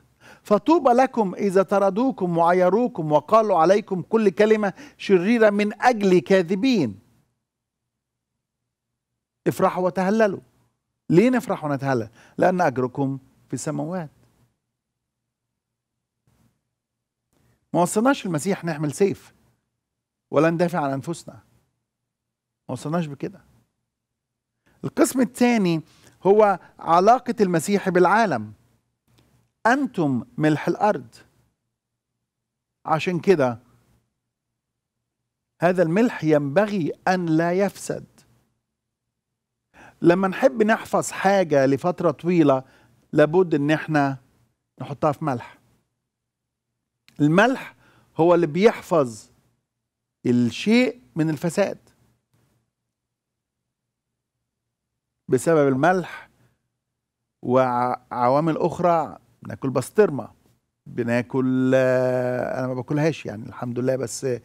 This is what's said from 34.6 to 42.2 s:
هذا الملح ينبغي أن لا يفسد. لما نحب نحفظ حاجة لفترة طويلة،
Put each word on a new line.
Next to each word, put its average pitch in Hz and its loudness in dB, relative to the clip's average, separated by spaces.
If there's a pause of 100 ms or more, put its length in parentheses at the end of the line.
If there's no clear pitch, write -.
هذا 180 2
الملح 180 0
ينبغي 156 0 (160)
أن 180 -2
لا 165 0
يفسد. - -6 (2000)
لما 185 4
نحب 240 0
نحفظ 208 -2
حاجة 170 2
لفترة 165 -2
طويلة، 147 2 (480)